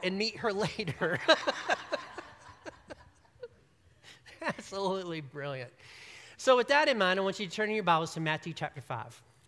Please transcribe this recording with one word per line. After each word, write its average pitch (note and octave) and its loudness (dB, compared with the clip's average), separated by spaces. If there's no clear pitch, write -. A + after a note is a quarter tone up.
and F#3 0
meet G#3+ -2
her G#3 0
<laughs> - -
later. F3+ -2
<laughs> - -4
Absolutely F#3+ -2
brilliant. C#3 -8
So C4 6
with A#3+ 4
that D4 6
in C4 4
mind, F#3+ 4
I G3 0
want F#3+ -2
you G#3 -4
to E3 -8
turn G#3+ -2
in G#3+ 0
your G#3+ 0
Bibles E3 4
to E3 -4
Matthew D#3 -2
chapter D3+ -6
five. A#2 -8